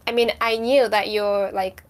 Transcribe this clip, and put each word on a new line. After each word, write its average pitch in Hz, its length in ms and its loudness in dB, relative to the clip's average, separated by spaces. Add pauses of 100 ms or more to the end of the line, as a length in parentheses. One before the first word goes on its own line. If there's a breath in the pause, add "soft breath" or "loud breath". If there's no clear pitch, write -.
I 233 40 -4
mean, 233 200 2 (100)
I 226 160 0
knew 240 320 2
that 208 200 0
you're, 202 420 0
like, 190 380 -6